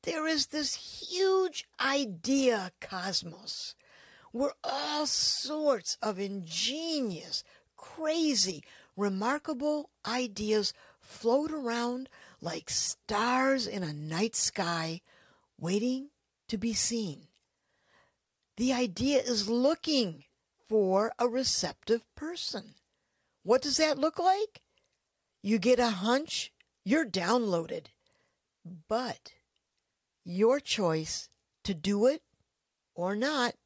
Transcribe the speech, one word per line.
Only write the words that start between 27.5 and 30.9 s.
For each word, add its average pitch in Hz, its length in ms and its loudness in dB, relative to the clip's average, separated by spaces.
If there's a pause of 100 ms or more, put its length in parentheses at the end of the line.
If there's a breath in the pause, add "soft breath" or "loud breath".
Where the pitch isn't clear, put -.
But 233 460 -4 (920)
your 220 380 2
choice 160 680 -2 (360)